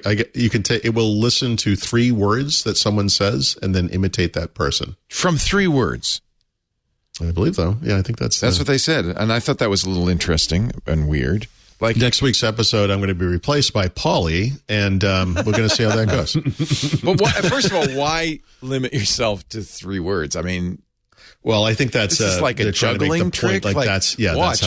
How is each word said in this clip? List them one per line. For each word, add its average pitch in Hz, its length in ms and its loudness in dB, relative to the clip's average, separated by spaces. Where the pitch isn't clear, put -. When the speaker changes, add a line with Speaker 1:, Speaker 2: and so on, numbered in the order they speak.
Speaker 1:
I 101 100 0
get, 110 200 -4
you 120 140 2
can 104 140 0
ta-, 113 200 0
it 113 100 0
will 110 260 2
listen 120 380 0
to 104 180 0
three 120 360 2
words 113 520 0
that 104 140 -2
someone 104 320 2
says 107 520 0
and 95 140 0
then 90 140 2
imitate 92 440 0
that - 200 -4
person. - 420 -2
Speaker 2:
From 170 280 0
three 196 300 2
words? 117 540 0
Speaker 1:
I 85 100 -2
believe 90 240 0
so. 92 260 0
Yeah, 104 160 0
I 95 40 2
think 113 180 -4
that's 117 200 -2
Speaker 2:
That's - 180 0
Speaker 1:
the - 40 -2
Speaker 2:
what 139 60 -2
they 139 100 2
said, 135 280 0
and 87 280 -2
I 120 60 0
thought 135 200 -2
that 117 100 0
was 98 140 2
a 92 60 -4
little 90 200 0
interesting 87 600 0
and 76 220 0
weird. 78 400 0
Like 110 160 2
Speaker 1:
Next 120 240 2
week's 139 200 2
episode, 107 480 2
I'm 98 120 0
gonna 98 120 0
be 90 120 -2
replaced 131 480 0
by 92 160 0
Pauly, 101 640 0
and, 101 340 2
um, 92 320 2
we're 107 60 2
gonna 110 180 2
see 120 140 0
how 107 120 2
that 110 120 2
goes. - 260 0
Speaker 2:
<laughs> 147 720 -2
But 185 180 2
why, 208 100 4
first 202 360 0
of 196 80 0
all, 151 140 2
why 156 500 -2
limit 131 320 -4
yourself 107 560 -2
to 110 120 -8
three 95 380 -8
words? 85 380 -4
I 80 40 -4
mean, 90 400 -4
Speaker 1:
Well, 107 220 2
I 110 80 2
think 120 180 0
that's, 107 260 0
Speaker 2:
this 101 160 0
is 90 60 0
Speaker 1:
uh, - 20 0
Speaker 2:
like 110 180 0
a 107 40 0
Speaker 1:
they're 104 80 0
trying 110 260 0
to - 40 -4
make - 100 0
the 165 40 0
Speaker 2:
juggling 175 80 0
Speaker 1:
point, 180 100 -2
Speaker 2:
trick. - 320 -2
Speaker 1:
like, 98 100 0
Speaker 2:
Like, - 120 0
Speaker 1:
that's, 95 300 -2
yeah, 92 180 0
Speaker 2:
watch, 165 260 0
Speaker 1:
that's - 60 0